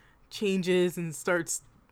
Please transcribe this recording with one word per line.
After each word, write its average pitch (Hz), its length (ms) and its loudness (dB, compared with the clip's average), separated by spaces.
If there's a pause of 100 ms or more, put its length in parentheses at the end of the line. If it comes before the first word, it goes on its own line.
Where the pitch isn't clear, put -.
(300)
changes 185 680 2
and 165 180 -6
starts - 460 -2 (300)